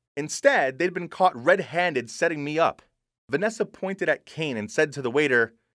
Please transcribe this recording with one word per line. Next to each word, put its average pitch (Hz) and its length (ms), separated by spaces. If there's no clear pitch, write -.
Instead, 147 640
they'd 175 140
been 175 140
caught 185 280
red-handed 151 720
setting 160 340
me 151 140
up. 156 240
Vanessa 208 360
pointed 190 440
at 139 160
Kane 147 320
and 107 140
said 151 220
to 143 80
the 120 100
waiter, 127 420